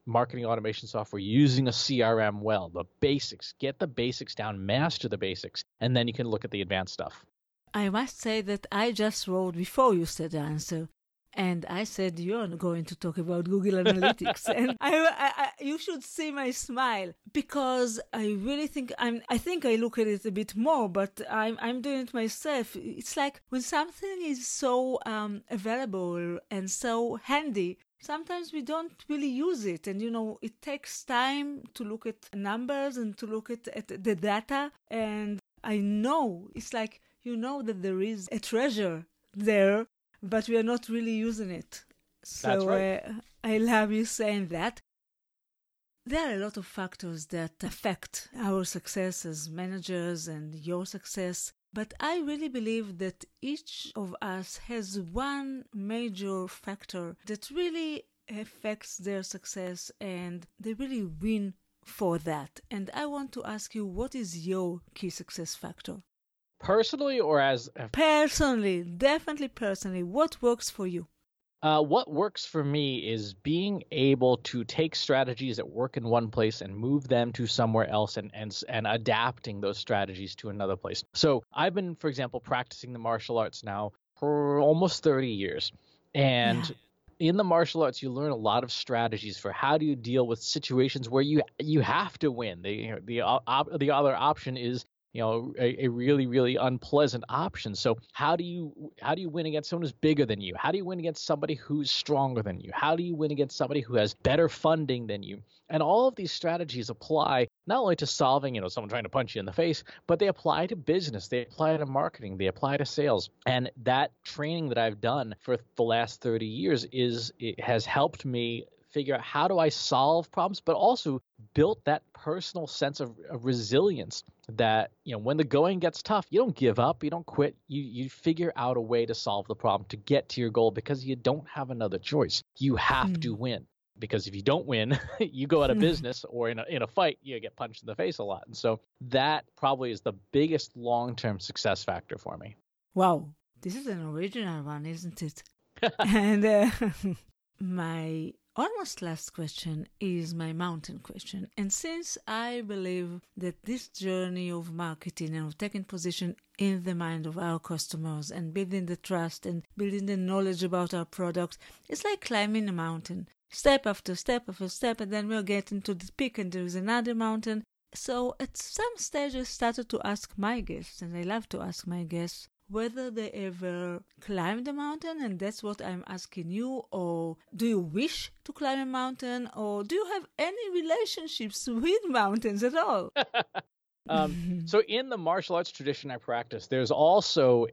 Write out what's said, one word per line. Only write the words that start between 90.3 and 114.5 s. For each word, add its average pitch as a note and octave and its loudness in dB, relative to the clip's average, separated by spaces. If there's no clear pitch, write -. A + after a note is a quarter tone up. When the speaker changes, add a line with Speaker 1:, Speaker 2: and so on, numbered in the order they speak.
Speaker 1:
situations C3 0
where C3 4
you, D3 4
you D3+ 4
have E3 2
to D3+ 2
win. A2+ -4
The, G2 -4
you A2 -6
know, - -6
the, A#2 -2
uh, A2+ 4
op-, C#3+ 2
the C#3 4
other C#3 4
option C3 0
is, B2 -2
you A#2 -4
know, A#2 0
a, B2+ 2
a - 4
really, C3 4
really B2+ 4
unpleasant B2+ 2
option. B2+ -4
So A2+ 2
how D3+ 2
do E3+ 0
you, F3 -6
how C#3 0
do F#3 -2
you F3 -4
win D#3+ -2
against D3+ -2
someone E3+ -2
who's C#3+ -2
bigger D3 4
than G#2 0
you? F2+ -6
How C#3+ 0
do F#3+ 0
you F#3+ -4
win F#3 -4
against D#3+ -4
somebody D3+ 0
who's D3 -2
stronger C3+ 2
than F#2+ -4
you? - -12
How D#3 2
do E3+ 0
you F3 -2
win D3+ 0
against C#3 0
somebody C#3+ 0
who A#2+ -4
has A#2 4
better D3+ 4
funding C#3+ 2
than G#2 -4
you? G2 -10
And D#3 2
all G#3+ 6
of B3+ 2
these F#3 -4
strategies D#3+ -2
apply C3+ 2
not A#3+ 4
only F#3 4
to C#3+ 0
solving, C3+ 4
you G#2 -2
know, F2+ -2
someone G#2 -6
trying A#2 -2
to F#2+ -8
punch B2+ 0
you A2+ -2
in F#2+ -4
the F#2 -6
face, E3 2
but E3+ 4
they G3+ 4
apply D#3+ 2
to G3+ -4
business, D3+ 0
they B2 0
apply D#3 2
to D3 -2
marketing, C3+ -2
they F#2+ 0
apply C#3 0
to C#3+ -2
sales. C3+ 2
And B2+ 2
that B2+ 4
training D#3 -4